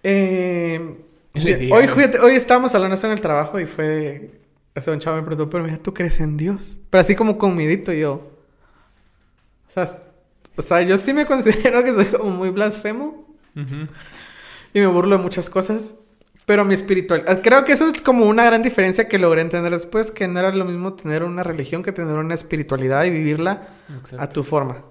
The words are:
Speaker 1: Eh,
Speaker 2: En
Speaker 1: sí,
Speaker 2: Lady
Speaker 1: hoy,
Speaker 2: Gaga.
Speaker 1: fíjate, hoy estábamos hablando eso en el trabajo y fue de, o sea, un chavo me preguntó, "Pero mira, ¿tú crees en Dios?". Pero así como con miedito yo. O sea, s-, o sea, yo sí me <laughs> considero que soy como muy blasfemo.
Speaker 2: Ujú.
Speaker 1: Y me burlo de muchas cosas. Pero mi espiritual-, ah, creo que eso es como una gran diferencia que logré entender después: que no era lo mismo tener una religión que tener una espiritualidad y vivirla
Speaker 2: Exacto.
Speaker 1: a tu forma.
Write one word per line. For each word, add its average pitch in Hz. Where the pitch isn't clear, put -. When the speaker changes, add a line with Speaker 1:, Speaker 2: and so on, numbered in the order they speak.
Speaker 1:
Eh, 180
Speaker 2:
En 151
Speaker 1:
sí, 170
Speaker 2:
Lady 131
Speaker 1:
hoy, 233
Speaker 2:
Gaga. 262
Speaker 1:
fíjate, 269
hoy 247
estábamos 247
hablando 190
eso 190
en 214
el 214
trabajo 151
y 165
fue 156
de, 151
o 139
sea, 156
un 151
chavo 160
me 160
preguntó, 156
"Pero 170
mira, 160
¿tú 190
crees 170
en 156
Dios?". 185
Pero 185
así 202
como 214
con 190
miedito 165
yo. 143
O -
sea, 180
s-, -
o 143
sea, 175
yo 190
sí 269
me 294
<laughs> -
considero 233
que 254
soy 196
como 202
muy 185
blasfemo. 214
Speaker 2:
Ujú. 147
Speaker 1:
Y 202
me 202
burlo 180
de 185
muchas 180
cosas. 214
Pero 208
mi 196
espiritual-, 180
ah, 185
creo 254
que 294
eso 320
es -
como 240
una 220
gran 226
diferencia 220
que 202
logré 165
entender 170
después: 214
que 190
no 180
era 190
lo 190
mismo 180
tener 160
una 175
religión 165
que 196
tener 165
una 160
espiritualidad 139
y 180
vivirla 160
Speaker 2:
Exacto. 127
Speaker 1:
a 139
tu 147
forma. 135